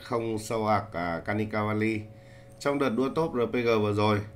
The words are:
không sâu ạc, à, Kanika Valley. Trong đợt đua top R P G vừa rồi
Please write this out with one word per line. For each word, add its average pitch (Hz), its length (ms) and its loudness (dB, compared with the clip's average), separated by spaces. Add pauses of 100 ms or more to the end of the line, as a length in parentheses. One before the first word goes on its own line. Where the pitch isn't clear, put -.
không 113 360 -2
sâu 110 280 -2
ạc, 107 160 4 (100)
à, 85 320 -2
Kanika 107 380 0
Valley. 107 380 0 (580)
Trong 143 200 0
đợt 135 100 4
đua 127 200 2
top 160 240 0
R 123 60 0 (120)
P - 20 -6
G 120 140 2 (140)
vừa 104 120 2
rồi 104 260 4 (160)